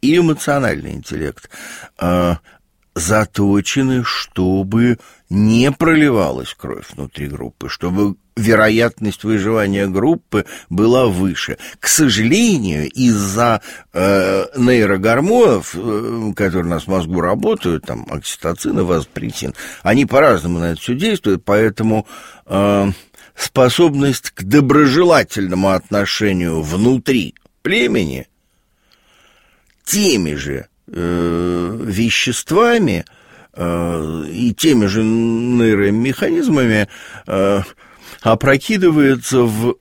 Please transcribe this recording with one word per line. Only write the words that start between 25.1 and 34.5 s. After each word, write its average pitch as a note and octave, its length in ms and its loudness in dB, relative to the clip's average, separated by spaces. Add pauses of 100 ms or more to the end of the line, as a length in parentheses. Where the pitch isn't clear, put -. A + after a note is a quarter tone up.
отношению F#2 920 -2
внутри A2 720 0 (280)
племени A#2+ 680 -2 (1600)
теми A#2 500 0
же, C#2 320 -8 (220)
э, F2 960 -2
веществами, A#2+ 1200 0 (500)
э, E2+ 760 -4
и G#2+ 240 -2